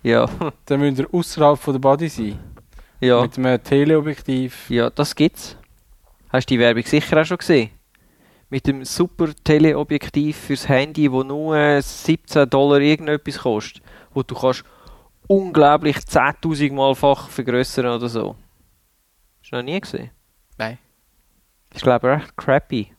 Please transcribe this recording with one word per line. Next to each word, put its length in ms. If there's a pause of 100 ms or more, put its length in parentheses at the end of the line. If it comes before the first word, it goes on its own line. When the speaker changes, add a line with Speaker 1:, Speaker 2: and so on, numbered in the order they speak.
Speaker 1:
Ja. 220 (220)
<laughs> 180
Speaker 2:
Dann 140
müsst 200
ihr 120
ausserhalb 480
von 140
der 60
Body 300
sein. 300 (640)
Speaker 1:
Ja. 200
Speaker 2:
Mit 160
einem 260
Teleobjektiv. 1040
Speaker 1:
Ja, 200
das 260
gibt's. 420 (720)
Hast 200
du 60
die 40
Werbung 240
sicher 380
auch 40
schon 120
gesehen? 320 (800)
Mit 180
dem 180
super 440 (140)
Teleobjektiv 920
fürs 320
Handy, 420
wo 120
nur, 320
äh, 260
siebzehn 680
Dollar 320
irgendetwas 580
kostet. 420 (320)
Wo 80
du 140
kannst 280 (640)
unglaublich 800
zehntausend 680
Malfach 560
vergrössern 580
oder 220
so. 260 (1040)
Hast 100
du 40
noch 80
nie 180
gesehen? 300 (480)
Speaker 2:
Nein. 180 (960)
Speaker 1:
Ich 80
glaube, 300
recht 260
crappy. 600